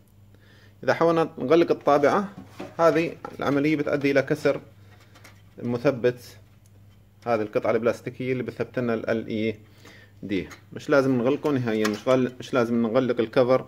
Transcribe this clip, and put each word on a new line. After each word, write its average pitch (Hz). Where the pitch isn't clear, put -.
إذا 123
حاولنا 165
نغلق 151
الطابعة، 147
هذه 165
العملية 143
بتؤدي 143
إلى 139
كسر 143
مثبت 123
هذه 117
القطعة 107
البلاستيكية 120
اللي 127
بثبت 117
لنا 120
ال 113
إل 113
إي 110
دي. 98
مش -
لازم 135
نغلقه 135
نهائيًا، 110
مش 104
غال-، 131
مش -
لازم 117
نغلق 120
الكفر 127